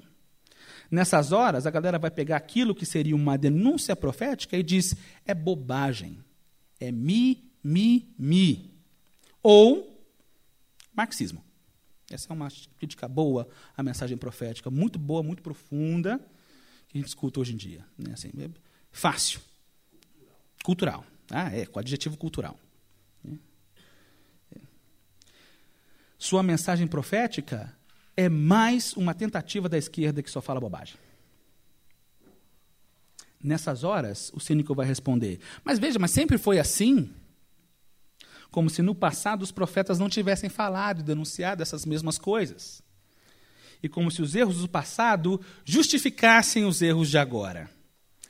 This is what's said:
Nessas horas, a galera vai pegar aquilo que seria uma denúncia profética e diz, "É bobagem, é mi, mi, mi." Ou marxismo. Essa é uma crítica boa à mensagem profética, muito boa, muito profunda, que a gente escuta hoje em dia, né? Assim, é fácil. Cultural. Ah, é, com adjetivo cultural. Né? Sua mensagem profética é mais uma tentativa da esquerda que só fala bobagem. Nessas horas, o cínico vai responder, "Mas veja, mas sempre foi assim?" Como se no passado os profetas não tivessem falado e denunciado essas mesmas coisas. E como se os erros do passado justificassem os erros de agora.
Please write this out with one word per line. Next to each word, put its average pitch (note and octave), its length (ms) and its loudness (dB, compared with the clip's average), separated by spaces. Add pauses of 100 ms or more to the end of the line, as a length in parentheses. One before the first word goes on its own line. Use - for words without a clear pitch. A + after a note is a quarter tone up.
(920)
Nessas E3 400 4
horas, F#3 340 2
a D#3 60 0
galera E3 260 0
vai D#3+ 140 -2
pegar D#3 260 -2
aquilo A3+ 380 0
que E3+ 100 -6
seria D#3 300 0
uma C#3+ 200 2
denúncia F#3 600 2
profética A3 600 -4
e F#3 60 0
diz, F3+ 340 0 (300)
"É G3+ 80 -4
bobagem, C3+ 880 -4 (560)
é B2 120 -8
mi, G#3+ 600 0 (120)
mi, A3 520 2
mi." D3+ 560 2 (720)
Ou A3 680 8 (840)
marxismo. G#3 500 -4 (680)
Essa - 200 -14
é - 20 -8
uma D3+ 140 -8 (300)
crítica - 300 -12
boa C3 420 0 (260)
à C3+ 60 -8
mensagem B2+ 340 -6
profética, A#2+ 540 -10
muito D#3+ 300 -2
boa, D#3 240 -4
muito E3 180 -8
profunda, E3 800 -4 (680)
que C#3+ 120 -8
a - 20 -4
gente C3+ 60 -10
escuta C3+ 320 -6
hoje A#2+ 140 -4
em A2 40 -8
dia, G2 260 -16 (140)
né? B2+ 160 -12
Assim, - 240 -16
é C#3 100 -10 (440)
fácil. - 500 -2 (1200)
Cultural. F3+ 400 -2 (280)
Ah, D#3 200 -6
é, G#2+ 140 -6
com - 140 -10
adjetivo C#3 380 -8
cultural. B2+ 420 -10 (640)
Né? D3+ 160 -16 (2750)
Sua F#3+ 240 0
mensagem F3 420 0
profética D3+ 920 -4 (400)
é F#3 140 4
mais A3 640 4
uma F3 220 -2
tentativa G3 520 -4
da E3+ 80 -2
esquerda D3+ 460 -2
que - 80 -14
só C#3 100 -8
fala C3 200 -6
bobagem. F#2 360 -10 (2500)
Nessas C#3+ 400 -4
horas, D#3 520 -4
o - 40 -10
cínico D3 360 0
vai C3+ 100 0
responder, A#2+ 540 -2 (240)
"Mas A#3+ 160 0
veja, B3+ 180 0
mas F3 140 0
sempre C#4+ 260 2
foi G3 220 2
assim?" G#3 520 2 (1400)
Como E3 180 2
se E3+ 140 0
no G3 100 2
passado F#3+ 480 -2
os F#3+ 100 -8
profetas F#3+ 460 -2
não G3 100 0
tivessem G3 400 -2
falado G3 520 -4
e D#3 40 -8
denunciado D#3 600 -4
essas D#3 240 -8
mesmas D#3 320 -4
coisas. - 640 -4 (1000)
E D3+ 80 -6
como E3+ 220 -2
se E3+ 100 -6
os D3 140 -2
erros F#3+ 260 2
do F3+ 80 -4
passado F#3+ 720 0 (240)
justificassem A3+ 1000 4
os E3+ 180 2
erros E3 260 2
de D3+ 80 4
agora. G2+ 500 -2 (640)